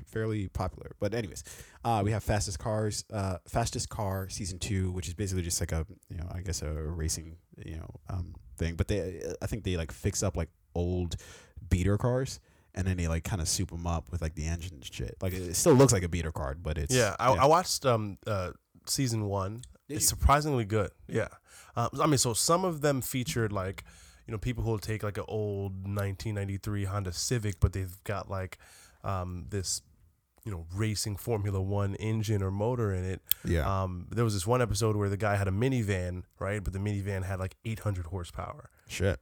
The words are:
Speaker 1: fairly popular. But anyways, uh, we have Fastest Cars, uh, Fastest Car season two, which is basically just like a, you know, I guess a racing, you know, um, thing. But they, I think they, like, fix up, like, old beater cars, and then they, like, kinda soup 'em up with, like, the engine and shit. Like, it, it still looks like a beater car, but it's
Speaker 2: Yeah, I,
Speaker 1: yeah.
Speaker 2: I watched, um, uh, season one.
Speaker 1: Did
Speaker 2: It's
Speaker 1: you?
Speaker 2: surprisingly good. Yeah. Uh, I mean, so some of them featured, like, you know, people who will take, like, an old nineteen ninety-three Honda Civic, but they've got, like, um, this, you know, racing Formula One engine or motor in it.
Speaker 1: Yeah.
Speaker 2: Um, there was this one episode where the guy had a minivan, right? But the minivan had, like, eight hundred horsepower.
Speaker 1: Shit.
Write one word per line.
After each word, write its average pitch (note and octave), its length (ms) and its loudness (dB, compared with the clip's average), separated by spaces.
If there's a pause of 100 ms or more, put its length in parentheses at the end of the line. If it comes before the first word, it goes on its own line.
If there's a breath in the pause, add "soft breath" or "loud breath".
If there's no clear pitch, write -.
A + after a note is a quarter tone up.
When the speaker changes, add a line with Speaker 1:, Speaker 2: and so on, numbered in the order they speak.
Speaker 1:
fairly A2 420 -2
popular. - 520 -4
But G2+ 140 0
anyways, A2 280 -4 (420 loud breath)
uh, A2+ 200 4
we G#2+ 80 4
have G#2 100 0
Fastest G#2 360 2
Cars, G#2+ 540 -2
uh, F#2+ 260 -2 (100)
Fastest A#2 400 -2
Car F#2+ 400 -4
season F#2 300 -6
two, F#2 340 0
which F2 160 -4
is E2+ 60 -6
basically F#2 280 -2
just E2+ 180 -2
like E2+ 120 0
a, D#2+ 120 0 (260)
you F#2 60 -8
know, E2 160 -6
I F2 100 -6
guess F#2+ 200 -2
a D#2 80 -4
racing, D#2+ 680 -4 (280)
you E2 120 -8
know, E2 140 -10 (180)
um, F2+ 260 -4 (220)
thing. E2 200 0
But - 120 0
they, F2+ 340 -2 (200)
I G2 40 -2
think A2 180 -6
they, F#2 120 2
like, D#2+ 140 -2
fix - 320 -2
up, F#2+ 140 0
like, E2 120 -2 (280)
old F2 400 0 (520 loud breath)
beater F#2+ 300 4
cars, B2+ 400 0 (360 soft breath)
and F#2 120 -2
then F#2 100 2
they, E2+ 120 0
like, D#2+ 160 0
kinda F2 220 -2
soup - 260 0
'em E2+ 140 -6
up E2 260 -2
with, E2 100 -4
like, D#2+ 140 -4
the D2+ 100 -4
engine E2+ 300 -4
and C2 80 -16
shit. - 360 -8
Like, F#2+ 120 -2
it, F#2 100 -4
it F2 140 -4
still D#3+ 180 8
looks C3 180 10
like F#2 120 2
a E2+ 40 -2
beater D#2+ 240 -2
car, C#2 220 -4
but D#2+ 240 -4
it's D#2 160 2
Speaker 2:
Yeah, A2+ 240 4
I, B2+ 160 6
Speaker 1:
yeah. - 80 6
Speaker 2:
I C3+ 40 10
watched, E3 380 4
um, A2 320 2 (120)
uh, F#2 240 0 (340)
season A#2 400 0
one. G2 360 0 (260)
Speaker 1:
Did D3 80 -6
Speaker 2:
It's E3 80 2
Speaker 1:
you? - 40 6
Speaker 2:
surprisingly C#3 560 6
good. G2+ 260 2 (180)
Yeah. G#2+ 200 0 (480 loud breath)
Uh, A#2+ 120 0 (120)
I D#3 60 6
mean, D3+ 120 8
so A#2+ 160 2
some F3 300 4
of D#3+ 160 -2
them C#3 220 4
featured, A#2 500 0
like, G2 320 -4 (420 loud breath)
you A2+ 60 -8
know, G#2+ 60 -4
people A2+ 260 -2
who A2+ 60 2
will A2 80 2
take, A2 240 -4
like, G#2 160 -4
an F#2 100 -4
old G2 580 -2
nineteen G2+ 500 -2
ninety-three G2 480 -2
Honda F#2+ 280 -2
Civic, G#2+ 480 0
but F#2+ 120 6
they've F#2 320 -6
got, G2 260 -4
like, F#2+ 280 -4 (460 loud breath)
um, F2+ 460 -4
this, G2 320 -2 (600)
you A2 80 -4
know, E2 220 -6
racing G#2+ 420 0
Formula G#2 440 0
One G2 360 0
engine G#2+ 460 2
or F#2+ 80 0
motor G#2+ 440 0
in F#2 100 0
it. F#2 180 -4 (220 loud breath)
Speaker 1:
Yeah. F2+ 380 2
Speaker 2:
Um, F2+ 280 -4
there A2+ 140 2
was G#2+ 100 2
this F#2 120 -2
one B2 160 4
episode G#2+ 340 2
where G2+ 120 2
the G2+ 80 0
guy G2+ 200 0
had G2 120 0
a F#2 40 2
minivan, G2 680 0 (160)
right? G2+ 240 -4
But F#2 120 -6
the G2 40 -4
minivan G2 460 -2
had, F#2+ 160 -4
like, F#2+ 240 -6
eight A2 160 -4
hundred F#2 260 -2
horsepower. F2+ 640 -10 (160 soft breath)
Speaker 1:
Shit. - 360 0